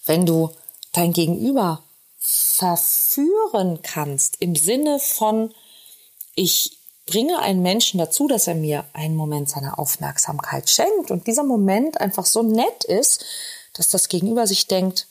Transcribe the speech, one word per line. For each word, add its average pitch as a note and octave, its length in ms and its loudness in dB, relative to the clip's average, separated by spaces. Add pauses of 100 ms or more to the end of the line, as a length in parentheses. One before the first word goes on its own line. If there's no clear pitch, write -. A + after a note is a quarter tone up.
wenn E3+ 200 2
du D#3+ 260 2 (420)
dein E3+ 200 2
Gegenüber F3 680 0 (380)
verführen G3+ 1600 0
kannst - 580 -4
im F3 160 0
Sinne C#4+ 440 2
von, A3 540 0 (840)
ich - 420 0 (280)
bringe C4 340 0
einen F#3+ 220 2
Menschen F#3+ 360 2
dazu, F3 300 0
dass A3+ 200 2
er E3+ 80 -2
mir D3+ 380 -2
einen D#3 220 -2
Moment D3 340 -2
seiner - 300 -6
Aufmerksamkeit D3 920 -4
schenkt F#4 420 2
und F3+ 160 -2
dieser A#3+ 160 0
Moment A#3 560 2
einfach F#3+ 260 -2
so - 160 2
nett A3+ 440 0
ist, - 400 0 (500)
dass - 140 -2
das - 200 0
Gegenüber A3 380 0
sich - 200 0
denkt F#3 440 0